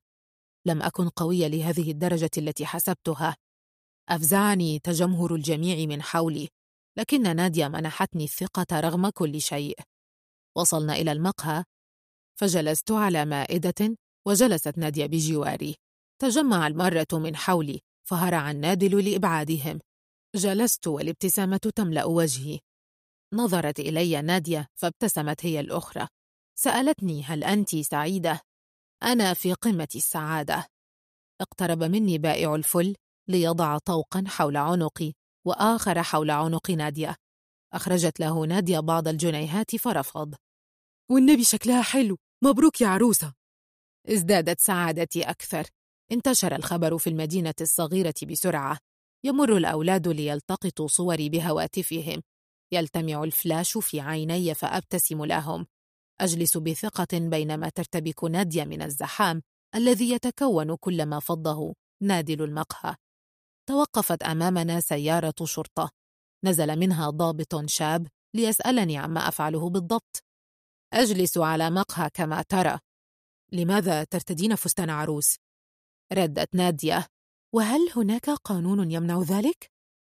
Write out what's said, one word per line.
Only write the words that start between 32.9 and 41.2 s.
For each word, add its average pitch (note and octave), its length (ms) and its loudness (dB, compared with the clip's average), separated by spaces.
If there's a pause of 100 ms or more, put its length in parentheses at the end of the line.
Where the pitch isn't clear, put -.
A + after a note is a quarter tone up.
ليضع E3 500 2
طوقا F3+ 480 -2
حول D3 300 0
عنقي D#3 560 0 (340)
وآخر G3 560 2
حول D3+ 280 0
عنق D#3+ 400 0
نادية. D3+ 460 -4 (580)
أخرجت F3+ 460 0
له D#3+ 260 0
نادية F3 340 2
بعض E3 280 0
الجنيهات D#3+ 680 -2
فرفض. D3+ 580 -4 (760)
"والنبي C4 340 8